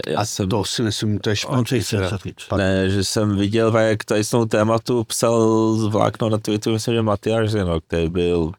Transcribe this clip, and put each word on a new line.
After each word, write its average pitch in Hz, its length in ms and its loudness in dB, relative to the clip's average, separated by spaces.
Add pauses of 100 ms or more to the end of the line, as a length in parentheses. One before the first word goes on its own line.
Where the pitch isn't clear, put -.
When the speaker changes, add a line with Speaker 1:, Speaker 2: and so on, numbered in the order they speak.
(140)
Speaker 1:
já 78 60 0
Speaker 2:
A 107 60 0
Speaker 1:
jsem 101 240 -4
Speaker 2:
to 101 160 -2
si - 180 -4
myslím, 104 360 -2
to 113 100 -4
je 104 40 0
Speaker 3:
On - 20 -2
Speaker 2:
špatně, 123 420 -2
Speaker 3:
si 104 60 -2
chce - 140 -4
Speaker 2:
teda. 95 120 0
Speaker 3:
co 101 80 -4
říct. - 220 -14
Speaker 2:
Špatně. 98 260 -2
Speaker 1:
Ne, 95 240 2
že 98 140 0
jsem 104 340 0
viděl, 110 400 2
jak 110 260 2
tady 107 200 0
s - 60 -6
tou 117 160 2
tématu 113 580 2
psal 110 720 2
z 110 120 0
vlákno 107 420 0
na 107 80 0
Twitteru, 107 360 -2
myslím, 110 220 -2
že 113 60 2
Matyáš 110 500 0
Zinok, 87 360 0
který 82 220 0
byl, 87 500 0